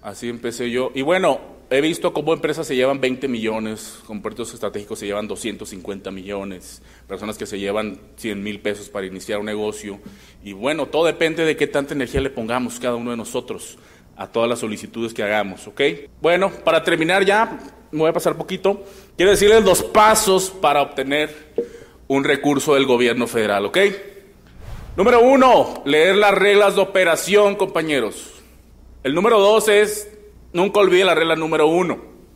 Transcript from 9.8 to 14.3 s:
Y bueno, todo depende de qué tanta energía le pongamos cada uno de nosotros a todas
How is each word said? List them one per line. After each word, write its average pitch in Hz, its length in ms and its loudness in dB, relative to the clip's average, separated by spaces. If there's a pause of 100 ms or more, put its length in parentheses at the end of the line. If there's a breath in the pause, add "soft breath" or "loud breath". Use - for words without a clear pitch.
Y 101 120 -14
bueno, 135 320 -4
todo 156 180 0
depende 160 400 0
de 156 100 0
qué 143 120 -2
tanta 143 260 -4
energía 135 300 -4
le 135 80 -4
pongamos 120 500 -6
cada 123 160 -2
uno 120 140 -6
de 120 80 -6
nosotros 117 580 -10 (400 soft breath)
a 98 100 -12
todas 117 220 0